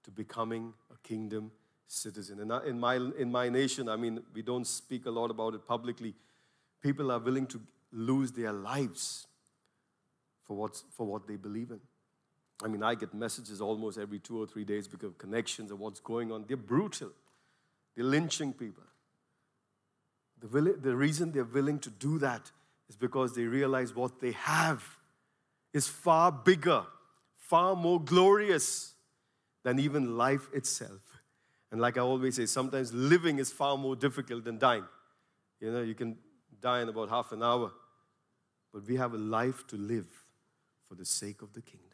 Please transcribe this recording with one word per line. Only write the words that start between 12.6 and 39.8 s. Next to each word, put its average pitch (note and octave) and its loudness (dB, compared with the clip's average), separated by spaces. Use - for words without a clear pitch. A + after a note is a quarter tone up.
I A2 -4
mean, G#2+ -4
I A2+ 2
get G#2 -8
messages G#2+ -8
almost G#2+ -4
every G#2 -8
two A2+ -8
or G#2 -4
three G#2+ -10
days G#2 -4
because F#2+ -12
of E2+ -14
connections G#2 -6
and G2+ -12
what's G#2 -10
going A2+ -4
on. G#2+ -8
They're C3 -4
brutal. C3 0
They're A#2 -4
lynching C#3+ 2
people. G#2+ -12
The A#2 -14
willi-, D3+ 2
the B2+ 0
reason D#3 2
they're C3+ 0
willing C#3 0
to A#2+ -12
do C#3+ -2
that B2 -2
is A#2 -20
because B2 0
they A#2 0
realize B2+ 2
what B2 -4
they B2 -2
have D#3 2
is C#3+ 4
far E3+ 6
bigger, C#3+ 4
far F3+ 4
more E3+ 4
glorious F#3 6
than B2+ 2
even C#3 2
life C3+ 2
itself. G#2 -6
And A2 -4
like A#2+ 2
I - 2
always B2+ 2
say, A#2 2
sometimes C3 -2
living D3+ 6
is C3 0
far C#3 0
more C3+ -2
difficult A#2+ -2
than A2+ -6
dying. A#2 4
You A2+ -4
know, A#2+ -2
you A2+ -4
can A2+ -6
die B2 2
in A#2 -2
about A2 -4
half A#2+ -2
an A2 -4
hour. A#2+ 2
But G#2 -12
we B2+ 0
have B2 0
a A2 -6
life A2+ -2
to G#2+ -12
live G#2 -4